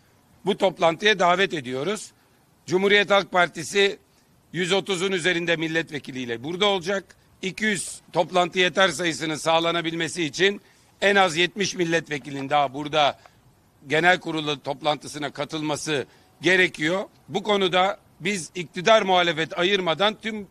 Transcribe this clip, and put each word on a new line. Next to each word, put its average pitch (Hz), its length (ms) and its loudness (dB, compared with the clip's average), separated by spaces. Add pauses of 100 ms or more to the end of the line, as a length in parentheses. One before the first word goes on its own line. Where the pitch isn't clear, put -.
(440)
bu 190 120 0
toplantıya 175 640 2
davet 180 360 2
ediyoruz. 143 580 -6 (540)
Cumhuriyet 196 440 4
Halk 196 220 2
Partisi 185 680 0 (540)
yüz 170 200 -2
otuzun 190 400 -2
üzerinde 170 440 0
milletvekiliyle 143 880 -6
burada 180 220 -2
olacak. 196 500 -2 (260)
İki 190 220 -6
yüz 208 360 -4 (120)
toplantı 180 460 0
yeter 180 300 2
sayısının 156 480 -4
sağlanabilmesi 165 880 -2
için 196 360 0 (400)
en 202 160 4
az 185 200 4
yetmiş 175 380 -2
milletvekilinin 147 760 -4
daha 143 240 0
burada 147 440 0 (680)
genel 165 340 4
kurulu 151 420 -6
toplantısına 143 680 -4
katılması 151 760 -4 (360)
gerekiyor. 175 640 2 (240)
Bu 170 140 -6
konuda 190 580 2 (200)
biz 180 340 -4
iktidar 190 480 2
muhalefet 170 560 0
ayırmadan 185 640 0
tüm 214 280 -8